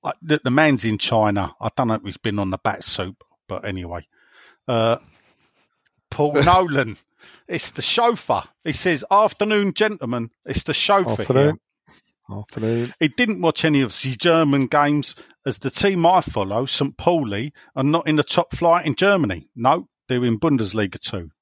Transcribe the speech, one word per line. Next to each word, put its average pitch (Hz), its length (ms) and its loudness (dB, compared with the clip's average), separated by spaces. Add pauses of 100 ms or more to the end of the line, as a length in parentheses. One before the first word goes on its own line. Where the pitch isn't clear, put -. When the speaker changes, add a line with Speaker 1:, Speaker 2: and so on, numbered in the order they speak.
Speaker 1:
I, - 180 -6
the, 151 220 0
the 127 80 0
man's 139 340 2
in 107 120 0
China. 104 640 0
I 107 160 -6
don't 123 140 -2
know 110 60 0
if 110 80 -8
he's 98 140 -10
been 101 220 -4
on 98 120 -2
the 92 60 -6
bat - 260 -4
soup, - 400 -6 (240)
but - 180 -10
anyway. 87 420 -10 (600)
Uh, 113 300 2 (1120)
Paul 147 240 0
<laughs> 143 100 4
Nolan. 151 540 2 (500)
It's - 240 -6
the 147 100 -10
chauffeur. 233 600 0 (200)
He 160 80 -4
says, 160 400 -2
"Afternoon, 208 600 2
gentlemen. 123 560 -2 (160)
It's - 180 -4
the 151 100 -4
chauffeur 185 480 0
Speaker 2:
Afternoon. 127 220 4 (880)
Speaker 1:
here." 101 100 -12
Speaker 2:
Afternoon. 113 600 -4
Speaker 1:
He 160 100 0
didn't 214 320 -2
watch 165 240 0
any 147 160 4
of 117 100 -2 (100)
the 131 140 -4
German 147 520 2
games, 147 480 0 (300)
as 127 140 -6
the 135 100 -6
team 185 380 0
I 180 140 6
follow, 107 440 -4
Saint 135 320 -4
Pauli, 139 560 -2 (220)
are 135 80 -2
not 160 240 0
in 156 80 2
the 147 80 2
top - 320 -2
flight 170 320 2
in 143 80 -2
Germany. 180 600 0
No, 135 340 0 (180)
they're 123 180 0
in 113 140 0
Bundesliga 110 600 0
two. 85 300 -8 (120)